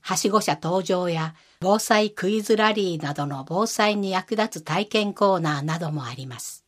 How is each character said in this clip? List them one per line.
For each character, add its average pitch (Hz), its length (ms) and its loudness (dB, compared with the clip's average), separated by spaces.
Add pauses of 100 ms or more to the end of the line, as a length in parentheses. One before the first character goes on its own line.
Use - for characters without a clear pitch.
は - 160 -4
し 214 120 2
ご 208 120 4
車 160 200 0
登 180 220 0
場 180 260 0
や 160 260 -2 (240)
防 202 200 4
災 214 320 2
ク 185 180 -2
イ 214 120 0
ズ 214 140 4
ラ 220 160 4
リ 190 260 0
ー 147 40 -6
な 143 120 -4
ど 143 140 -4
の 139 200 -8
防 185 200 0
災 214 280 2
に 196 160 -2
役 185 240 -2
立 214 260 -2
つ - 20 -20
体 180 240 -2
験 208 260 0
コ 196 220 4
ー 175 40 0
ナ 151 200 0
ー - 20 -6
な 160 160 -2
ど 165 140 -4
も 147 140 -4
あ 120 80 -8
り 135 120 -12
ま 120 140 -12
す。 - 280 -14